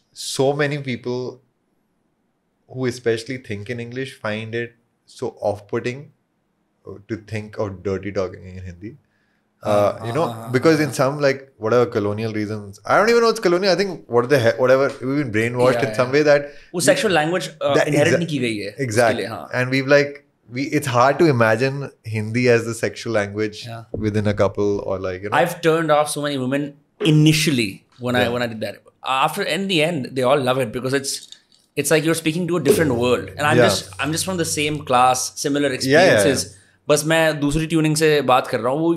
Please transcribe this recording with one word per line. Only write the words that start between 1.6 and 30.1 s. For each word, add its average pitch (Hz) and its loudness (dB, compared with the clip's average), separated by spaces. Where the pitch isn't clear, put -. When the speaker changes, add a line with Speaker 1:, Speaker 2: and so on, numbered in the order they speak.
Speaker 1:
who 127 -6
especially 120 -2
think 104 -12
in 120 -8
English 123 -10
find 110 -8
it 117 -8
so - -10
off-putting, 117 -6
uh, 101 -16
to 110 -8
think 107 -10
of 98 -6
dirty 98 -4
talking 95 -6
in 90 -16
Hindi. 92 -16
Uh, 107 -6
Speaker 2:
Uh, 104 2
Speaker 1:
you 117 -6
know, 151 0
Speaker 2:
uh, 117 -4
uh, 120 -8
Speaker 1:
because 147 4
Speaker 2:
uh, 151 2
Speaker 1:
in 143 -2
Speaker 2:
uh. 123 -10
Speaker 1:
some, 139 0
like, 135 0
whatever 117 2
colonial 107 -4
reasons, 104 -8
I 127 2
don't 208 2
even 233 4
know 226 4
it's 226 0
colonial. 180 2
I 170 4
think 185 -4
what 123 2
the 143 4
he-, 113 2
whatever, 131 6
we've 135 -2
been 120 -8
brainwashed 123 2
Speaker 2:
Yeah, - 0
Speaker 1:
in - -8
some 127 0
Speaker 2:
yeah. 131 -6
Speaker 1:
way 151 4
that 143 4
Speaker 2:
वो 175 -4
sexual 190 2
language, 160 -2
uh, 143 0
Speaker 1:
that 147 2
Speaker 2:
inherit 156 4
Speaker 1:
exa- 196 4
Speaker 2:
नहीं 170 -4
की 139 -2
गई 113 -2
है 98 -8
उसके 139 -6
Speaker 1:
Exactly. 113 2
Speaker 2:
लिए, 95 -6
हाँ। 73 -12
Speaker 1:
And 127 -2
we've, 135 -2
like, 143 2
we, 139 -4
it's 127 -6
hard 135 4
to - 6
imagine 120 2
Hindi 110 -2
as 110 -2
the 113 -6
sexual 110 -6
language 104 -4
Speaker 2:
Yeah. 117 -14
Speaker 1:
within 107 0
a - -6
couple 101 0
or, 95 -6
like, 92 -8
you 104 -8
know. 123 0
Speaker 2:
I've 170 0
turned 160 2
off 147 0
so 143 -6
many 143 -4
women 139 -2
initially 151 4
when 123 -2
I, 123 2
Speaker 1:
Yeah. 117 0
Speaker 2:
when 123 -2
I 120 -4
did 107 -10
that. - -14
After, 156 0
in 196 -4
the 156 4
end, 156 -4